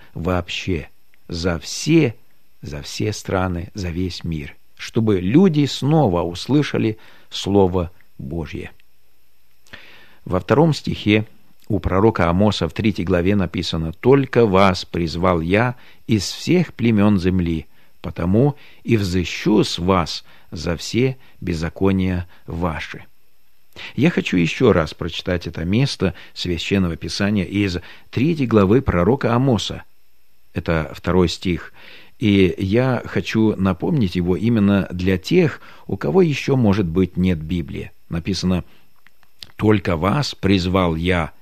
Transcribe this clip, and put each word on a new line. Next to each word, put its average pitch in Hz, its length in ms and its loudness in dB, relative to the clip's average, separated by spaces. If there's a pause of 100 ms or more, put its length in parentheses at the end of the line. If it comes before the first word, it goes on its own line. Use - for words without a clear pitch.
(140)
вообще 87 760 -4 (380)
за 85 320 -4
все, 151 560 0 (460)
за 73 200 -12
все 107 320 -6
страны, 92 600 -4
за 95 160 -6
весь 87 340 -6
мир, 78 320 -8 (200)
чтобы 107 460 0
люди 147 440 4
снова 131 560 2
услышали 110 760 -2 (320)
Слово 92 640 0 (260)
Божье. 80 540 -10 (1500)
Во 90 140 -2
втором 143 340 4
стихе 107 520 0 (420)
у 101 120 -2
пророка 92 500 2
Амоса 92 380 2
в 78 60 -6
третьей 104 320 -2
главе 90 300 2
написано: 82 580 -4
"Только 123 520 4
вас 95 400 4
призвал 85 560 0
я 107 340 0 (320)
из 107 160 0
всех - 500 0
племен 104 460 2
земли, 85 480 -2 (340)
потому 95 540 0 (280)
и 113 140 2
взыщу 98 640 0
с - 160 -4
вас 87 440 0 (280)
за 82 260 -6
все 127 400 -2 (240)
беззакония 92 840 -2 (200)
ваши". 82 580 -6 (880)
Я 156 160 2
хочу - 260 -2
еще 90 340 4
раз 82 220 2
прочитать 87 540 -6
это 82 180 -8
место 101 480 0 (200)
Священного 87 600 -2
Писания 98 500 -2
из 95 340 -2 (320)
третьей 147 340 0
главы 107 360 4
пророка 107 520 0
Амоса. 123 500 0 (720)
Это 80 400 -4
второй 87 340 2
стих. - 460 -6 (460)
И 98 400 4
я 117 460 0
хочу 110 500 0
напомнить 95 600 0
его 90 220 0
именно 101 540 2
для 92 260 0
тех, 160 420 0 (280)
у - 100 -4
кого 156 240 2
еще, 143 340 0
может 104 300 4
быть, 87 320 0
нет 90 220 2
Библии. 82 520 -6 (180)
Написано: 90 540 -2 (920)
"Только 104 420 2
вас 101 380 -2
призвал 92 600 2
я 85 360 0 (100)